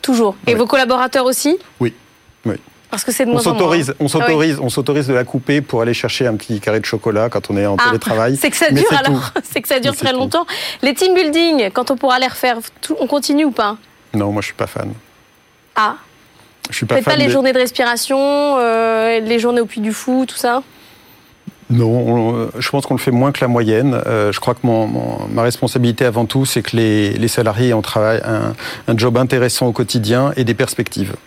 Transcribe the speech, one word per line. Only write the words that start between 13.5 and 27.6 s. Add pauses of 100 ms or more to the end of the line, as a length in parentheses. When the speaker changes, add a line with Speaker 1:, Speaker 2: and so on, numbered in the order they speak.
Speaker 1:
pas ? (360)
Speaker 2:
Non,
moi
je
suis
pas
fan. (840)
Speaker 1:
Ah. (760)
Speaker 2:
Je
suis
pas
Speaker 1:
Faites
Speaker 2:
fan
Speaker 1:
pas
les
Speaker 2:
des
Speaker 1:
journées
de
respiration,
euh,
les
journées
au
Puy
du
Fou,
tout
ça ? (1080)
Speaker 2:
Non,
on, (100)
je
pense
qu'on
le
fait
moins
que
la
moyenne.
Euh,
je
crois
que
mon,
mon, (120)
ma
responsabilité
avant
tout,
c'est
que
les,
les
salariés